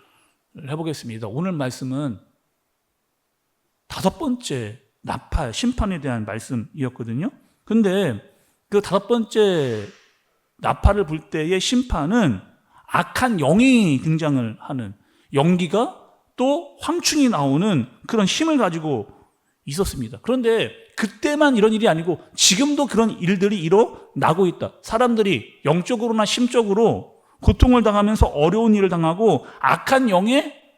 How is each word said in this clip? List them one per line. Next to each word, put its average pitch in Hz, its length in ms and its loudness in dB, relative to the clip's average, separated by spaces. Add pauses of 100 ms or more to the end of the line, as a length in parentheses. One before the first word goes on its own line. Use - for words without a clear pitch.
(680)
해보겠습니다. 135 580 -10
오늘 160 240 -6
말씀은 131 680 -6 (1700)
다섯 - 320 -4
번째 143 600 -6 (220)
나팔, - 520 -6
심판에 226 460 -4
대한 120 260 -6
말씀이었거든요. 117 1080 -8 (320)
근데 196 580 0 (480)
그 202 120 2
다섯 196 260 -2
번째 185 800 0 (680)
나팔을 - 500 0
불 156 240 -8
때의 170 280 -2
심판은 185 800 0 (480)
악한 214 500 -2
영이 185 640 4
등장을 143 560 -2
하는, 117 340 -10 (400)
연기가 175 680 0 (340)
또 285 460 -2
황충이 302 480 0
나오는 151 580 0 (200)
그런 214 180 2
힘을 311 320 0
가지고 156 580 -4 (500)
있었습니다. 139 560 -6
그런데 226 500 0 (240)
그때만 294 640 0
이런 220 160 4
일이 220 140 2
아니고 165 320 0 (160)
지금도 285 500 2
그런 226 340 0
일들이 196 420 0
일어나고 165 840 2
있다. 123 340 -6
사람들이 214 840 0
영적으로나 214 600 0
심적으로 214 920 0 (260)
고통을 247 420 6
당하면서 208 440 2
어려운 208 480 2
일을 196 140 2
당하고 170 560 0 (140)
악한 233 500 2
영의 240 460 0 (220)